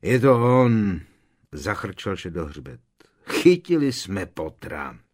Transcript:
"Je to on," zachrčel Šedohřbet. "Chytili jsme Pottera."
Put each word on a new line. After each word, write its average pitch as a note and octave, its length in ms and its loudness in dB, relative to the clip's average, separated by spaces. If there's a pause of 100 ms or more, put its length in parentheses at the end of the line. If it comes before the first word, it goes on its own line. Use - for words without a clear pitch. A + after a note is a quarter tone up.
"Je A#2+ 180 0
to B2 420 4
on," G#2 380 2 (520)
zachrčel F#2+ 640 -6
Šedohřbet. D2+ 640 -12 (500)
"Chytili E3 600 2
jsme F#2+ 340 -6
Pottera." D2 720 -12 (160)